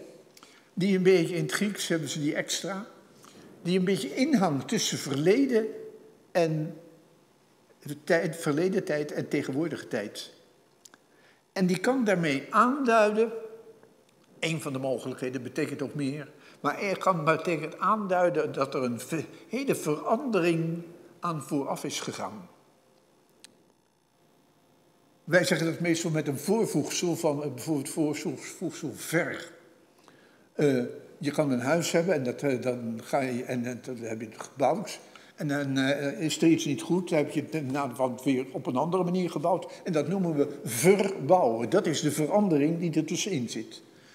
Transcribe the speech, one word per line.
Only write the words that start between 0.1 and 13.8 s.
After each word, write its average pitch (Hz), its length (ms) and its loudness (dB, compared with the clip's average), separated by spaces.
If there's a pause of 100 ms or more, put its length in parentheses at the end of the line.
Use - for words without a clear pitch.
die 190 220 4
een 185 60 2
beetje, 175 320 6
in 165 80 0
het 151 100 -2
Grieks 202 360 -2
hebben 160 200 0
ze 156 120 -6
die 147 140 0
extra, 190 520 -4 (760)
die 180 160 2
een 185 60 4
beetje 196 300 0
inhangt 190 540 2
tussen 170 300 -2
verleden 220 680 2 (640)
en 160 460 0 (1040)
de 143 220 -12
tijd, 170 320 2
verleden 175 480 0
tijd 151 280 -4
en - 160 -4
tegenwoordige 147 600 -2
tijd. - 440 -8 (1200)
En 190 140 2
die - 120 2
kan 254 260 2
daarmee 165 460 0
aanduiden, 226 840 4 (1080)